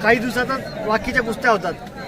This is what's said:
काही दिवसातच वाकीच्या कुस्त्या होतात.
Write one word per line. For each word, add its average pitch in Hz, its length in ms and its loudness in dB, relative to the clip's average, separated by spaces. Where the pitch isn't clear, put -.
काही 233 160 6
दिवसातच 247 680 -4
वाकीच्या 233 360 0
कुस्त्या 226 280 2
होतात. 180 220 2